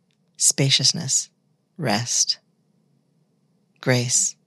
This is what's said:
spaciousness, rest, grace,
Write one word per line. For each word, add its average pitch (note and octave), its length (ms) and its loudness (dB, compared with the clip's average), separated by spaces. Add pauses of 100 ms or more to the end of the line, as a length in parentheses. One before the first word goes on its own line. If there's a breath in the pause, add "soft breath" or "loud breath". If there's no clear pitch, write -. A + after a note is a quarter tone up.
(360)
spaciousness, - 920 0 (480)
rest, A#2+ 600 -2 (1400)
grace, B2 540 0 (120)